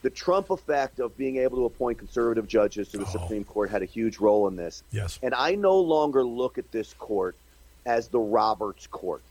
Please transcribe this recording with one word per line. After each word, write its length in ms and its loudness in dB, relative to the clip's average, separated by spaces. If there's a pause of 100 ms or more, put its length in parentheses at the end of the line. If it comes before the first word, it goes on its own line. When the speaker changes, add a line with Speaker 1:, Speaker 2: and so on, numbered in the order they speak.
Speaker 1:
The 80 -2
Trump 400 0
effect 500 -2
of 180 -6
being 200 -4
able 220 0
to 60 2
appoint 320 -2
conservative 500 -2
judges 420 2
to 80 -10
the 80 -4
Speaker 2:
Oh. 40 -8
Speaker 1:
Supreme 360 -6
Court 240 -2
had 140 -2
a 20 -2
huge 340 -4
role 300 6
in 80 -6
this. 340 -10
Speaker 2:
Yes. 320 -6
Speaker 1:
And 100 -2
I 220 2
no 240 4
longer 460 4
look 320 -2
at 160 -10
this 260 -6
court 360 -2 (500)
as 240 0
the 100 2
Roberts 680 0
Court. 460 -8